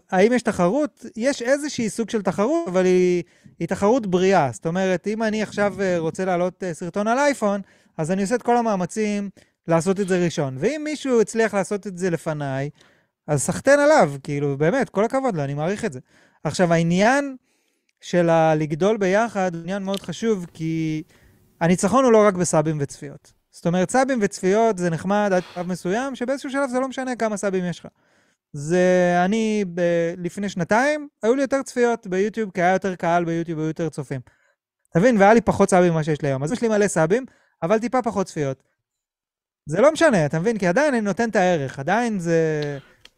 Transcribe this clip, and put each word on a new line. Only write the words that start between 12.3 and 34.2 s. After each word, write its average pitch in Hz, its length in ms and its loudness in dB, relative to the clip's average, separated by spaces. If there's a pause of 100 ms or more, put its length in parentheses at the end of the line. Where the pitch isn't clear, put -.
אז 147 160 0
סחטיין 269 380 2
עליו, 285 320 4 (100)
כאילו, 143 360 -4
באמת, 196 300 0
כל 196 160 -2
הכבוד 254 320 -2
לו, 143 80 -4
אני 139 100 -6
מעריך 185 300 -4
את 180 80 -4
זה. 127 80 -12 (440)
עכשיו, 170 280 0
העניין 208 640 2 (640)
של 170 300 2
הלגדול 160 680 2
ביחד 196 580 0
הוא 165 80 -10
עניין 190 200 -6
מאוד 190 180 -4
חשוב, 190 520 -4
כי... 160 500 -4 (580)
הניצחון 185 440 2
הוא 240 80 6
לא 208 140 8
רק 202 80 4
בסאבים 160 460 0
וצפיות. - 520 -12 (180)
זאת - 160 -10
אומרת, 180 240 0
סאבים 262 320 2
וצפיות 202 560 0
זה 175 120 0
נחמד 202 440 0
עד 180 80 2 (120)
שלב 180 140 -8
מסוים, 214 460 -4
שבאיזשהו 262 360 -6
שלב 277 180 -2
זה 254 120 -2
לא 269 80 -4
משנה 254 280 -6
כמה 214 200 -2
סאבים 190 280 -2
יש 175 140 -6
לך. - 80 -20 (640)
זה, 175 640 2 (100)
אני, 214 400 0 (100)
ב-, 170 440 0
לפני 190 300 -6
שנתיים, 269 600 0 (140)
היו 220 120 2
לי 277 80 0
יותר 269 200 -2
צפיות 240 440 -2
ביוטיוב, 196 440 -2
כי 180 120 -2
היה 180 100 4
יותר 190 220 -2
קהל 175 300 0
ביוטיוב, 165 340 -4
היו 156 100 -2
יותר 160 200 -4
צופים. 139 320 -8 (680)